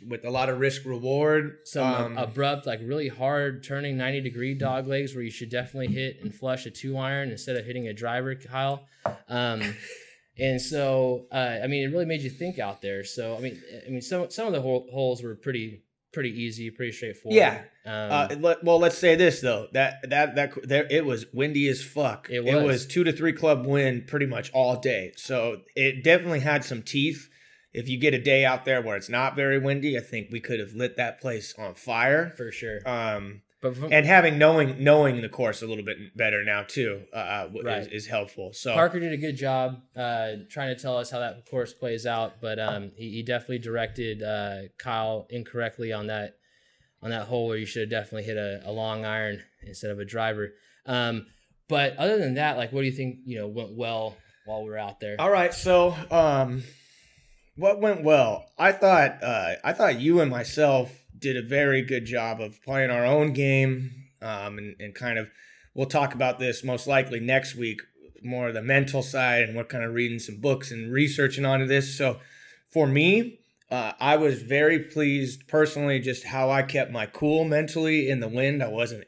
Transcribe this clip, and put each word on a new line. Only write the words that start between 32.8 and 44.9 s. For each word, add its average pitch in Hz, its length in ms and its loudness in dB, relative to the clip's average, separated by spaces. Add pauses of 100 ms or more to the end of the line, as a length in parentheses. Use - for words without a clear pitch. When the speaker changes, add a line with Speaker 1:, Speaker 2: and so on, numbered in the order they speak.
Speaker 1:
Um, 107 560 -4 (200)
Speaker 2:
But 127 160 -4
from 156 160 -4
Speaker 1:
and 151 120 8
having, 165 320 6
knowing, 147 460 6
knowing 143 380 6
the 107 80 -6
course 113 320 -4
a 113 60 -8
little 107 180 -6
bit 104 120 -6 (180)
better 107 280 0
now 104 200 0
too, 101 400 -4 (100)
uh, - 20 -8
uh, 101 300 -4
w-, 101 180 -10
Speaker 2:
Right. 110 200 -4
Speaker 1:
is, 104 40 -14
is 104 200 -10
helpful. 101 460 -6
So 120 200 -4
Speaker 2:
Parker 170 260 4
did 170 140 -4
a 143 40 -4
good 147 200 -6
job, 131 440 -2 (140)
uh, 117 360 -4 (180)
trying 131 260 -6
to - 60 -14
tell 127 160 -2
us 120 120 -4
how 123 100 -6
that 117 300 -8
course 123 240 -4
plays 117 320 -6
out, 113 360 -4
but, 110 180 -6
um, 104 380 -4
he, 113 140 -12
he 117 120 -8
definitely 120 360 -4
directed, 113 640 -6
uh, 101 420 -6 (140)
Kyle 110 520 -4